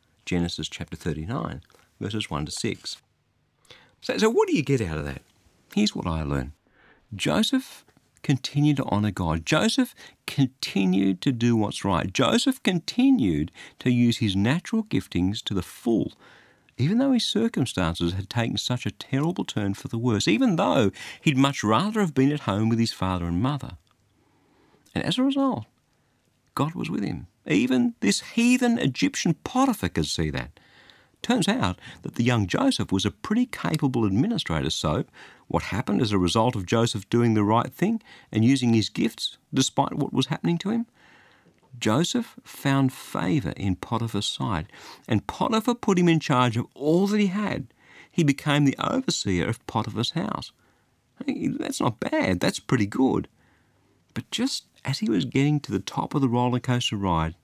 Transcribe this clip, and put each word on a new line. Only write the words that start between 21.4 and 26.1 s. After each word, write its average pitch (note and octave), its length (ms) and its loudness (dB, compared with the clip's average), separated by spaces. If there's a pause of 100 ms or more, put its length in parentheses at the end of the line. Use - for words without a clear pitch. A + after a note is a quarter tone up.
rather E3+ 380 2
have E3 140 0
been C3+ 180 4
at D3 80 -2
home G#2+ 300 0
with A2+ 80 2
his A#2 160 0
father F#2 320 -2
and F2 160 0
mother. C#3 300 -4 (1200)
And - 100 -2
as F#3 140 -2
a B3+ 40 0
result, C4+ 440 0 (880)